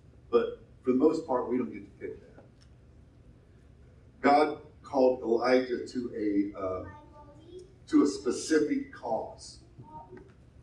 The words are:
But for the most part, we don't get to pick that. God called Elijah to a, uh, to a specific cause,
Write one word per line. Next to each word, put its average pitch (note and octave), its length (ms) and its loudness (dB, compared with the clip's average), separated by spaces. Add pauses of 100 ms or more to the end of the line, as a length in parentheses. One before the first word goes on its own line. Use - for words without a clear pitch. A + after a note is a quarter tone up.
(300)
But A#2 300 0 (240)
for B2+ 80 0
the B2 60 4
most D#3 280 2
part, A#2+ 240 -2
we B2 80 -2
don't A2+ 140 -4
get G2+ 140 -14
to - 220 -14
pick - 120 -12 (160)
that. - 80 -20 (1800)
God D3+ 360 4 (240)
called B2+ 400 2
Elijah A#2+ 640 2
to G#2+ 680 -2
a, - 40 -14
uh, - 240 -6 (1040)
to D4+ 160 4
a C#3+ 40 4
specific - 840 -2
cause, - 640 -8 (1040)